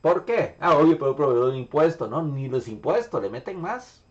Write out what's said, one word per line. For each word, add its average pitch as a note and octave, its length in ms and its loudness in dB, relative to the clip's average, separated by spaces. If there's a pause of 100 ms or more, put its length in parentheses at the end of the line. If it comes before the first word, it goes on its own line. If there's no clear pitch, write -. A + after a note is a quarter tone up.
¿Por F3+ 240 2
qué? A#3 340 -2
Ah, D#3 180 4
obvio, D#3+ 200 6
pero, C3+ 180 0
pero C3+ 180 2
los B2+ 220 2
impuestos, C3+ 540 0
¿no? C#3 120 -4
Ni C3+ 260 -4
los B2 200 -4
impuestos, A#2+ 540 -4
le - 80 -6
meten F3 300 -10
más. A3+ 520 -10